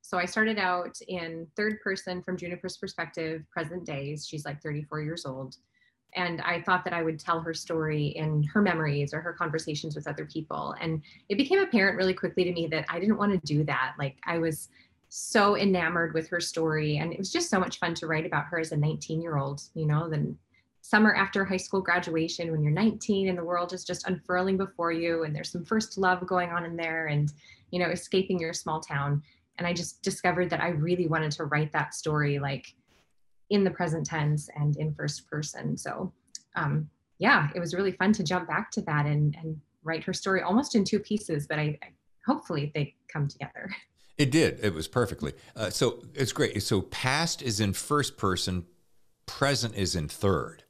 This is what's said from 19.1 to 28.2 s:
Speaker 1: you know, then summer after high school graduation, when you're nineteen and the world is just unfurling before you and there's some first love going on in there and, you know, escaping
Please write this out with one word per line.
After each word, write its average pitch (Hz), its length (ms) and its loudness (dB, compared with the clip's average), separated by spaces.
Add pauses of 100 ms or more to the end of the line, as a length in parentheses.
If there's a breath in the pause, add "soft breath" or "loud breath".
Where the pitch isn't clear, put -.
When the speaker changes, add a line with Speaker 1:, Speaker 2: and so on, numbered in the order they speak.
Speaker 1:
you 160 120 -2
know, 151 220 2
then 147 280 -2 (440 soft breath)
summer 214 340 6
after 196 300 2
high 190 120 -2
school 190 240 0
graduation, 170 680 0
when 156 140 2
you're 147 80 4
nineteen 202 560 2
and 180 100 0
the 170 60 -4
world 175 280 0
is 180 120 -8
just 180 240 -6
unfurling 185 480 0
before 185 340 -2
you 165 320 0
and 156 120 -2
there's 151 180 -8
some 175 120 -6
first 220 320 0
love 185 300 2
going 180 240 0
on 170 140 -2
in 170 100 -6
there 165 320 -2
and, 147 260 2 (380 loud breath)
you 180 80 -2
know, 175 100 2
escaping 185 520 0